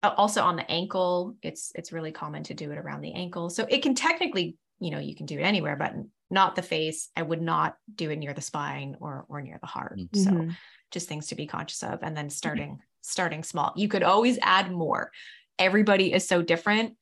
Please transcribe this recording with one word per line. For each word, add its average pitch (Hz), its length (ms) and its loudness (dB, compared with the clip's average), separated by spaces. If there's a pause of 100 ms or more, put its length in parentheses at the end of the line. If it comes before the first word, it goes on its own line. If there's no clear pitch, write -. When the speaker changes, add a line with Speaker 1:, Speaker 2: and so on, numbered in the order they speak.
Speaker 1:
uh, 202 120 4
also 208 280 4
on 175 120 4
the - 160 -6
ankle. 180 680 0
It's, - 340 -10
it's - 160 -12
really 160 220 -6
common 151 300 -10
to 160 100 -10
do 156 180 -8
it 147 60 -8
around 143 240 -10
the 156 120 -10
ankle. 175 360 -6
So 220 200 -4
it 277 120 4
can 269 140 2
technically, 302 600 0 (240)
you 170 120 -4
know, 147 80 -6
you 143 160 -8
can 151 100 -12
do 147 140 -8
it - 40 -2
anywhere, 165 320 2
but 143 180 -2 (360)
not 185 260 4
the 180 60 -2
face. 160 560 -4
I 165 60 -2
would 160 180 -2
not 160 340 0 (180)
do 160 180 -6
it 151 80 -4
near 143 140 -8
the 139 80 -10
spine 139 600 -6
or, 139 260 -10
or 143 140 -10
near - 180 -14
the 170 80 -14
heart. - 320 -10
Speaker 2:
Mm. 87 160 -10
Speaker 1:
So 196 140 6
Speaker 3:
Mm-hmm. 165 200 2 (420)
Speaker 1:
just - 180 -10
things 156 180 -8
to - 80 -8
be 151 120 -8
conscious - 360 -8
of. - 200 -6
And 156 120 -6
then 147 140 -6
starting, 147 400 -6
Speaker 3:
Mm-hmm. 139 120 -14 (200)
Speaker 1:
starting 160 420 -2
small. 156 320 2
You 202 120 2
could 202 160 2
always 220 380 6
add 185 300 6
more. 165 400 0 (480)
Everybody 190 540 6
is 190 140 4
so 175 140 4
different. 208 600 2